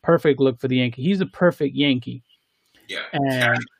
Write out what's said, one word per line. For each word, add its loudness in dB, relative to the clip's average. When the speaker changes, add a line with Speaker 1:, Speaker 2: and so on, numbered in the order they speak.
Speaker 1:
perfect 2
look 2
for -8
the 0
Yankee. -2
He's 0
the -2
perfect 0
Yankee. 0
Speaker 2:
Yeah. -10
Speaker 1:
And -2
Speaker 2:
Cashman's 0